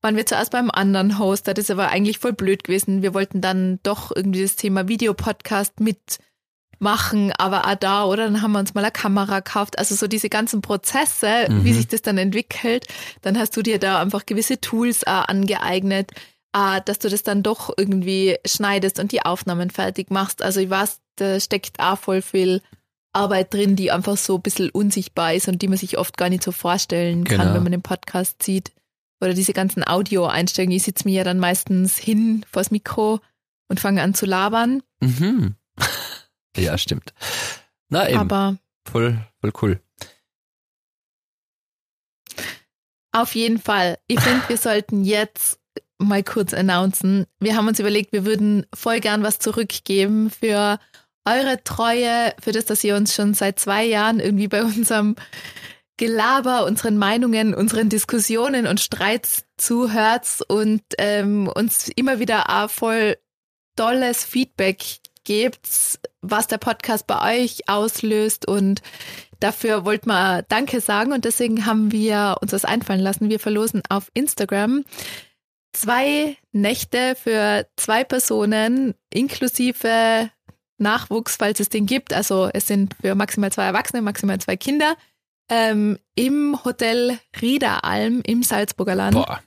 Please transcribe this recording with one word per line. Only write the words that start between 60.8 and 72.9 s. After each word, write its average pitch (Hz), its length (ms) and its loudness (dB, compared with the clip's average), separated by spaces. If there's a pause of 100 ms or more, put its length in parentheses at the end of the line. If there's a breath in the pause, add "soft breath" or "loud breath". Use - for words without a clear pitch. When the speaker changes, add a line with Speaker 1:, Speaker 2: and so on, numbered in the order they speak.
Speaker 1:
ähm, 208 540 0
uns - 420 0
immer 262 240 0
wieder 208 440 0
auch 214 60 -4
voll 226 480 0 (580)
tolles 240 480 0
Feedback 196 600 -2 (380)
gebt, - 760 -2 (220)
was 208 260 -2
der 220 120 -2
Podcast - 480 -4
bei 233 340 2
euch - 260 -4
auslöst. 214 800 0
Und 196 340 2 (580 loud breath)
dafür 208 460 0
wollten 214 240 0
wir 185 340 2
Danke 247 380 0
sagen 220 320 0
und 254 120 -2
deswegen 233 400 0
haben 220 260 2
wir 208 500 2
uns 202 120 -4
was 196 100 -2
einfallen 208 380 0